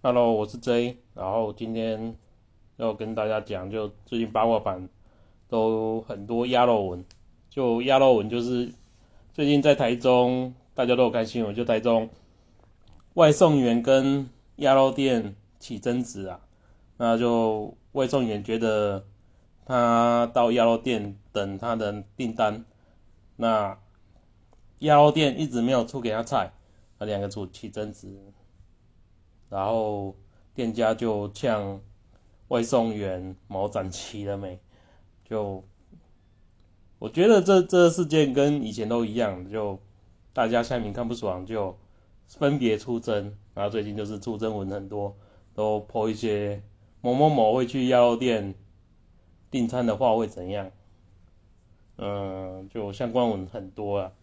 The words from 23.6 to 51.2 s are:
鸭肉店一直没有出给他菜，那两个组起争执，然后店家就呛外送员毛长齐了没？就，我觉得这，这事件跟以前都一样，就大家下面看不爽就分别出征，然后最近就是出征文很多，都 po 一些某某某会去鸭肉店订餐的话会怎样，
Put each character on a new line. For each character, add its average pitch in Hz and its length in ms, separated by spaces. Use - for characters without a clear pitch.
鸭 147 160
肉 147 160
店 147 260
一 156 80
直 123 160
没 127 120
有 120 100
出 131 160
给 117 120
他 110 120
菜， 110 300
那 104 80
两 104 140
个 101 80
组 101 180
起 98 240
争 104 220
执， 98 260
然 98 160
后 104 480
店 117 200
家 110 200
就 107 360
呛 101 500
外 120 120
送 117 320
员 92 400
毛 98 220
长 95 200
齐 101 360
了 101 100
没？ 95 240
就， 101 400
我 107 80
觉 180 220
得 214 120
这， 185 200
这 180 280
事 170 160
件 147 280
跟 143 280
以 110 120
前 107 160
都 117 160
一 107 100
样， 98 340
就 104 300
大 117 160
家 120 120
下 120 160
面 113 140
看 117 160
不 120 60
爽 92 320
就 101 340
分 143 320
别 113 180
出 117 220
征， 104 380
然 101 120
后 104 40
最 107 160
近 104 100
就 104 100
是 104 140
出 107 180
征 110 200
文 98 120
很 98 200
多， 101 260
都 107 240
po 110 200
一 110 40
些 104 480
某 123 140
某 147 160
某 117 240
会 127 120
去 127 220
鸭 127 120
肉 120 180
店 110 360
订 123 160
餐 120 200
的 110 100
话 113 180
会 110 140
怎 92 220
样， 98 200